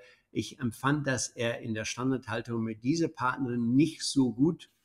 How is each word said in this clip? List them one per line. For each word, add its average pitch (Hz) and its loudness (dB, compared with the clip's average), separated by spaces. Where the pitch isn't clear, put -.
ich - -6
empfand, 135 0
dass 131 -2
er 117 -4
in 117 -6
der 110 -4
Standardhaltung 120 -4
mit 113 -6
dieser 156 2
Partnerin 120 -2
nicht 156 4
so 131 2
gut 147 2